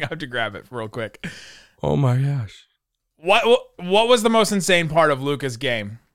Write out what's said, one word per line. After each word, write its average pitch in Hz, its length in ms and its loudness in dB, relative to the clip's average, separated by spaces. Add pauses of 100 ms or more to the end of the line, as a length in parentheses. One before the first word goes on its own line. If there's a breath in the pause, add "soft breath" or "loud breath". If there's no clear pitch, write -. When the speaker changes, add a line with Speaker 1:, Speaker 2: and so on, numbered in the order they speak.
Speaker 1:
I 143 60 -6
have 160 100 -8
to 151 80 -10
grab 117 280 -4
it 82 160 -14
real 113 180 -8
quick. 110 380 -10 (560 loud breath)
Speaker 2:
Oh 147 140 0
my 131 220 2
gosh. 135 480 -4 (500)
Speaker 1:
What, 202 300 2
what, 247 140 4 (180)
what 196 300 0
was 240 140 4
the 226 80 2
most 220 220 2
insane 175 360 2
part 156 220 4
of 135 120 0
Luka's 139 340 -4
game? 113 440 -4 (140)